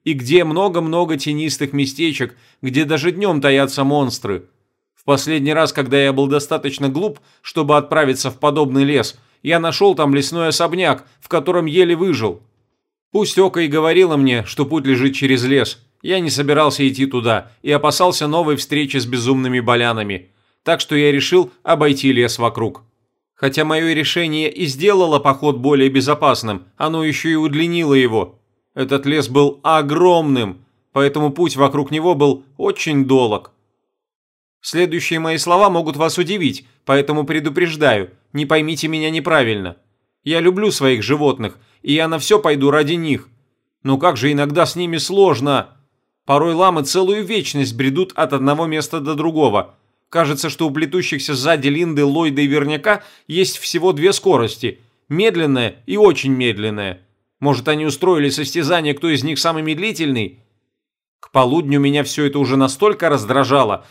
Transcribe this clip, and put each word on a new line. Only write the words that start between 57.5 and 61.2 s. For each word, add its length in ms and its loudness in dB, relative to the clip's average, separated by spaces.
они 180 0
устроили 440 2
состязание, 640 -2
кто 160 -4
из 140 0
них 140 -4
самый 240 -2
медлительный? 800 -4
К 120 -20